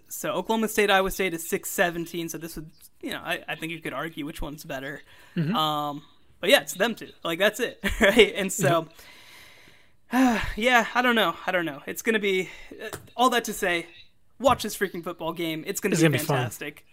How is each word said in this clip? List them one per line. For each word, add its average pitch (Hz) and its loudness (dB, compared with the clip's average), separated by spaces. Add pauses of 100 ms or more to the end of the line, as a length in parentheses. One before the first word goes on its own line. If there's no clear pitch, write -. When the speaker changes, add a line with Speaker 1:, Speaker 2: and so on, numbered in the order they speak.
Speaker 1:
so - -6
Oklahoma 220 0
State, 208 2
Iowa 190 4
State 190 -2
is 165 -8
six - -4
seventeen, 170 -2
so 165 -10
this 165 -12
would, 160 -12 (300)
you 277 -8
know, 147 -6
I, 175 -4
I 160 -6
think 160 -8
you 165 -8
could 151 -8
argue 147 -6
which 131 -10
one's 156 -8
better. 143 -10 (340)
Speaker 2:
Mm-hmm. 170 0
Speaker 1:
Um, 147 0 (380)
but 175 2
yeah, 277 6
it's - -10
them 208 0
two. - -14 (140)
Like, 165 -4
that's 208 2
it, - -6 (120)
<laughs> - -4
right? 208 8
And 190 -2
so, 170 2 (1200)
<sighs> - -
yeah, 240 4 (100)
I 240 4
don't 247 4
know. 180 2 (100)
I 185 -2
don't 175 0
know. 143 -8
It's - -10
gonna 220 0
be, 185 0 (340)
uh, 220 -10 (200)
all 247 4
that 233 2
to 214 -4
say, 175 -2 (520)
watch 247 4
this 214 -6
freaking 180 -4
football 170 -6
game. 160 -4
It's 196 -6
gonna 202 0
Speaker 2:
It's 160 4
Speaker 1:
be 160 8
Speaker 2:
gonna 135 4
be - -2
fun. 143 2
Speaker 1:
fantastic. 127 -6